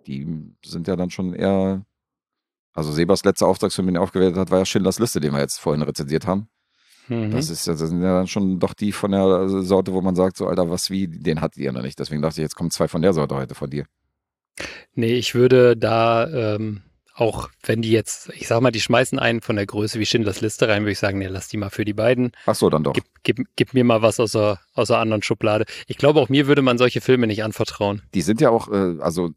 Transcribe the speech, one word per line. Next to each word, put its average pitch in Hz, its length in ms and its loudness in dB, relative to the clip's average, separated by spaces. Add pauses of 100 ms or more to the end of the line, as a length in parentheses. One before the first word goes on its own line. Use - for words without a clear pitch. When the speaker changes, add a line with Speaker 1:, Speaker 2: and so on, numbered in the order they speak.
Speaker 1:
die 69 200 -10 (380)
sind 85 220 -10
ja 95 80 -2
dann 90 160 -4
schon 92 220 -6
eher, 95 520 0 (880)
also 76 180 -6
Sebas 85 320 2
letzter 95 240 2
Auftragsfilm, 95 400 0
den 90 80 0
er 87 60 0
aufgewertet 92 360 2
hat, 92 140 -2
war 92 80 4
ja 95 60 2
Schindlers 95 340 -2
Liste, 104 200 -2
den 73 140 -2
wir 71 60 0
jetzt 71 200 -4
vorhin 76 220 -2
rezensiert 73 440 -4
haben. 98 240 -4 (580)
Speaker 2:
Mhm. 113 240 -4
Speaker 1:
Das 135 180 -2
ist - 180 -8
ja, 87 60 -2
das 80 160 -4
sind 87 120 -2
ja 92 160 2
dann 92 100 0
schon 95 320 -2
doch 95 140 -2
die 104 180 -4
von 98 200 -4
der 95 360 2 (160)
Sorte, 95 300 0
wo 92 80 0
man 92 140 0
sagt, 92 200 0
so, 98 120 -6
"Alter, 87 220 0
was, 90 200 -4
wie, 98 180 -4
den 80 340 -4
hattet 82 160 -6
ihr 69 140 -6
noch 62 100 -8
nicht." 65 180 -10
Deswegen 73 220 -6
dachte 80 200 -4
ich, - 20 -4
jetzt 76 120 -8
kommen 82 160 -6
zwei - 160 0
von 82 140 -4
der 92 120 4
Sorte 73 220 -2
heute 67 200 -8
von 73 140 -10
dir. 71 160 -8 (1080)
Speaker 2:
Nee, 117 200 0
ich 123 220 -2
würde 123 420 8
da, 113 500 2
ähm, 107 540 -4 (340)
auch 113 340 -2 (140)
wenn 113 180 0
die 113 100 -2
jetzt, - 420 0
ich - 140 -14
sag 117 140 2
mal, 127 100 4
die 113 80 -2
schmeißen 127 400 2
einen 117 220 0
von 110 160 -4
der 101 80 -2
Größe 107 340 -4
wie 104 60 -2
Schindlers 104 340 0
Liste 110 300 0
rein, 104 140 2
würde 104 100 0
ich - 60 -6
sagen, 98 180 -2
"Nee, 98 100 -4
lass 95 220 -10
die 110 80 -8
mal 98 120 -4
für 104 140 -6
die 104 100 -2
beiden." 120 380 2 (140)
Speaker 1:
Ach 107 100 0
so, 101 140 2
dann 76 140 2
doch. 71 100 0
Speaker 2:
Gib, - 120 -4 (180)
gib, - 160 -2 (160)
gib - 180 -2
mir 127 100 4
mal 113 180 4
was 110 180 4
aus 110 140 0
der, 104 260 0 (140)
aus 117 140 0
der 117 120 4
anderen 110 240 0
Schublade. 107 420 0 (220)
Ich - 100 -10
glaube, 151 240 4
auch 117 80 2
mir 139 180 2
würde 143 140 4
man 123 160 4
solche 123 240 2
Filme 123 260 4
nicht 107 160 -4
anvertrauen. 101 600 -4 (100)
Speaker 1:
Die 95 80 0
sind 110 180 0
ja 139 120 6
auch, 113 200 0
äh, 92 300 0
also 85 360 -2